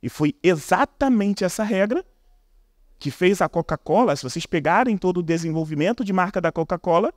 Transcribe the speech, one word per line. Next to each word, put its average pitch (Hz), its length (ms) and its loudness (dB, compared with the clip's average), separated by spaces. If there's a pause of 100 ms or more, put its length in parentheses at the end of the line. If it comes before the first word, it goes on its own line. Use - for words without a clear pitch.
E 135 60 -6
foi 147 340 -2
exatamente 202 1000 2
essa 185 180 -2
regra 214 420 0 (960)
que 147 120 -6
fez 180 300 2
a 160 80 0
Coca-Cola, 165 680 0
se - 60 -10
vocês 131 240 -8
pegarem 190 500 0
todo 180 220 0
o 175 40 -2
desenvolvimento 165 800 -2
de 196 80 -4
marca 185 280 0
da 165 100 0
Coca-Cola 170 680 0